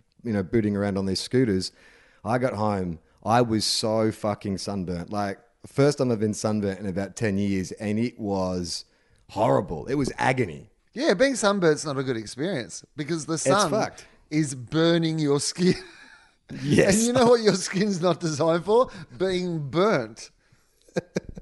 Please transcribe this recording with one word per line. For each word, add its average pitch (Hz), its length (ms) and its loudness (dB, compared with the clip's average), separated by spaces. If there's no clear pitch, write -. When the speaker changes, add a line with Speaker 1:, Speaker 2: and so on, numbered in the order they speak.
Speaker 1:
you 113 100 -4
know, 101 100 0
booting 104 340 2
around 101 180 0
on 98 120 -2
these 95 120 0
scooters. 107 520 0
I 110 140 -2
got 123 160 -2
home. 101 460 -2
I 113 160 4
was 110 240 0
so 110 460 0
fucking 101 480 -4
sunburnt. 90 520 -6
Like, 101 280 -4
first 143 320 2
time 127 140 2
I've 110 80 0
been 107 160 0
sunburnt 101 440 -2
in 104 60 -8
about 98 300 -4
ten 101 240 -2
years, 98 340 -2
and 107 240 -4
it 117 220 -4
was 92 680 -4
horrible. 104 560 0
It 127 80 -2
was 139 240 0
agony. 120 500 -2
Speaker 2:
Yeah, 247 220 2
being 269 200 2
sunburnt's 185 480 2
not 147 140 -4
a 139 60 -2
good 127 140 -2
experience 127 680 -6
because 151 300 -6
the 156 80 -4
Speaker 1:
It's 156 100 -4
Speaker 2:
sun 180 280 4
Speaker 1:
fucked. 196 340 -2
Speaker 2:
is 151 240 0
burning 160 640 0
your 147 220 2
skin. 180 400 2
<laughs> - 40 -16
Speaker 1:
Yes. 147 360 4
Speaker 2:
And 226 100 2
you 240 60 0
know 254 140 6
what 240 140 6
your 202 140 4
skin's 190 460 0
not 170 180 2
designed 160 460 0
for? 240 240 2
Being 180 540 -2
burnt. 147 580 0
<laughs> 202 60 -4